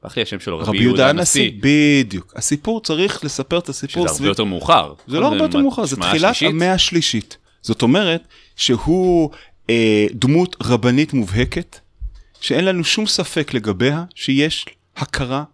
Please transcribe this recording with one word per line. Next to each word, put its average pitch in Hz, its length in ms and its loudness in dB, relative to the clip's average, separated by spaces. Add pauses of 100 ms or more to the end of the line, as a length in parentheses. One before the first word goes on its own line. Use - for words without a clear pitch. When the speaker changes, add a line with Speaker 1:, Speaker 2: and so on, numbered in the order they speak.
Speaker 1:
הלך 110 140 -10
לי 117 60 -2
השם 101 160 -8
שלו, 87 200 -6
Speaker 2:
רבי 101 180 -2
יהודה 127 320 4
הנשיא. 160 340 0
Speaker 1:
הנשיא. 110 160 -4 (440)
Speaker 2:
בדיוק. 95 320 -8
הסיפור 147 460 -4
צריך 170 440 -4
לספר - 340 -4
את 175 100 -12
הסיפור 139 240 -10
Speaker 1:
שזה 175 80 -4
הרבה 175 120 0
Speaker 2:
סביב 139 140 -2
Speaker 1:
יותר 101 160 0
מאוחר. 90 500 0 (140)
Speaker 2:
זה 139 120 -4
לא 214 60 2
הרבה 294 120 0
Speaker 1:
זה 311 60 0
Speaker 2:
יותר 285 140 -2
Speaker 1:
מה-, 285 60 2
Speaker 2:
מאוחר, 254 220 -2
זה 135 120 -4
Speaker 1:
מה, 90 100 -2
Speaker 2:
תחילת 156 240 2
Speaker 1:
השלישית? 156 240 0
Speaker 2:
המאה 175 180 2
השלישית. - 640 -2 (240)
זאת - 200 -2
אומרת 165 400 2 (340)
שהוא, 165 760 2 (400)
אה, 110 440 4
דמות 139 500 2
רבנית 123 500 2
מובהקת, 120 680 -2 (600)
שאין 156 240 0
לנו 185 180 0
שום 214 240 -2
ספק 160 460 -4
לגביה 120 500 0 (120)
שיש 143 500 -2 (320)
הכרה 139 460 -6 (100)